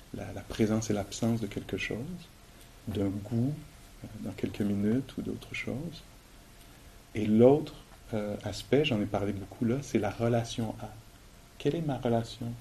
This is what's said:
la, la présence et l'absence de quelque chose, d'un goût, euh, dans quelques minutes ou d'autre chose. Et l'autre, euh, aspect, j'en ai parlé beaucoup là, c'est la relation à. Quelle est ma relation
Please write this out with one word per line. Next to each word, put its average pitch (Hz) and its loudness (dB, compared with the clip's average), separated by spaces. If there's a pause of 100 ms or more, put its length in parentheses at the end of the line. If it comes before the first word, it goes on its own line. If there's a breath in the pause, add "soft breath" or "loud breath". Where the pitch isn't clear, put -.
(160)
la, 101 -8
la 98 -8
présence 110 2
et 104 2
l'absence 113 0
de 104 -2
quelque 98 -6
chose, 98 -4 (880 loud breath)
d'un 98 0
goût, 117 0 (500)
euh, - -12 (140)
dans 110 -6
quelques - -4
minutes 104 2
ou - -4
d'autre - -8
chose. - -6 (1120 loud breath)
Et 104 2
l'autre, 131 8 (400)
euh, 104 -2
aspect, 127 2
j'en 110 2
ai 101 0
parlé 101 -2
beaucoup 98 -4
là, 120 2
c'est - 0
la 101 0
relation 117 0
à. - -10 (680)
Quelle 143 2
est 170 -2
ma 139 0
relation 117 0